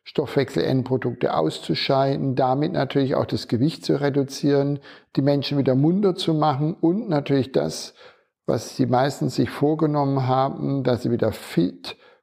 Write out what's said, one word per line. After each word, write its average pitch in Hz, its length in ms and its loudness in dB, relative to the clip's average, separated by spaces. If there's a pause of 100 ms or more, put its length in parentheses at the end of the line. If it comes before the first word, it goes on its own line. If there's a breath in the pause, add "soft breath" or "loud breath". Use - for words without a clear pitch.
Stoffwechselendprodukte 127 1300 -2
auszuscheiden, 143 1000 0
damit 135 360 0
natürlich 139 440 0
auch - 100 0
das - 240 -6
Gewicht 131 340 0
zu 151 160 2
reduzieren, 143 800 0 (380 loud breath)
die 143 40 2
Menschen 143 360 2
wieder 131 180 2
munter 180 400 2
zu 185 180 -2
machen 151 460 0
und 202 300 0
natürlich 139 420 0
das, - 420 -2 (560 loud breath)
was - 280 -4
die 131 80 2
meisten 135 420 0
sich 131 220 -2
vorgenommen 147 760 0
haben, 135 600 0
dass 123 160 2
sie 120 100 0
wieder 110 220 0
fit, - 640 -4 (260 soft breath)